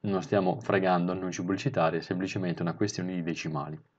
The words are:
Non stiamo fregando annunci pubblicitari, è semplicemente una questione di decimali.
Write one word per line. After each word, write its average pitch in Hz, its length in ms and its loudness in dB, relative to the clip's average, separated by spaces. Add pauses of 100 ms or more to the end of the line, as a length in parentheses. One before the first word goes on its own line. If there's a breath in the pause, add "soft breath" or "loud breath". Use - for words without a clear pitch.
Non 98 200 0
stiamo 92 400 2
fregando 92 500 2
annunci 92 300 -4
pubblicitari, 87 560 0
è 80 40 -2
semplicemente 92 600 -2
una 87 120 0
questione 92 400 -2
di 90 80 -4
decimali. 78 560 -4 (220)